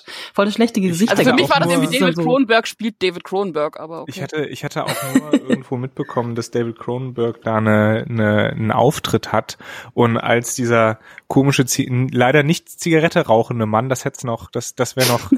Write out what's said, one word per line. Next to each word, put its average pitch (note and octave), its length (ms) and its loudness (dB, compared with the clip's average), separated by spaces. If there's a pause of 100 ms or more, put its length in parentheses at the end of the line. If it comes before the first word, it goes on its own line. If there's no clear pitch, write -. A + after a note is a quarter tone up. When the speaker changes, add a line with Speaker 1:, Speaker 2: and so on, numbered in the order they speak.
(340)
Speaker 1:
voll G3+ 120 2
das G#3 80 -2
schlechte A#3 260 0
Speaker 2:
Ich F#3 80 2
Speaker 1:
Gesichter F#3 300 2
Speaker 3:
Also A#3+ 120 4
für B3 60 4
mich C#4 140 2
Speaker 2:
hatte D#4 60 4
Speaker 3:
war C#4 40 2
das E3+ 80 0
Speaker 2:
auch E3+ 60 0
Speaker 3:
irgendwie B3 260 2
Speaker 2:
nur C#4+ 80 4
Speaker 3:
David E3 80 0
Speaker 1:
so. E3+ 80 -2
Speaker 3:
Cronenberg A#3 420 2
spielt - 380 -6
David F3 220 -4
Cronenberg, D#3+ 560 -4
aber D#3+ 220 -12
okay. C#3+ 120 -12
Speaker 2:
Ich F#3+ 80 -10
hatte, D3 220 -6
ich C3+ 180 -12
hatte D3 220 -6
auch - 100 -6 (180)
nur D4+ 200 0
<laughs> - 160 -2
irgendwo C3+ 260 -4
mitbekommen, B2 600 -6
dass A#2 160 -8
David A#2 280 -4
Cronenberg B2 600 -6
da A2+ 160 -2
eine, G#2+ 520 2
eine, G#2+ 420 2
einen A2 200 -2
Auftritt - 600 0
hat. - 240 -2 (360)
Und A#2 220 2
als A#2+ 400 0
dieser A#2 440 2 (280)
komische, C#3 380 4
Zi-, B2+ 440 0
leider C3 340 4
nicht D#3 260 0
Zigarette D#3+ 560 2
rauchende A2+ 400 2
Mann, A2 240 0
das - 160 -4
hätt's - 180 -6
noch, A#2 260 -8
das, - 240 -8
das - 220 -4
wär B2+ 120 2
noch A#2+ 300 0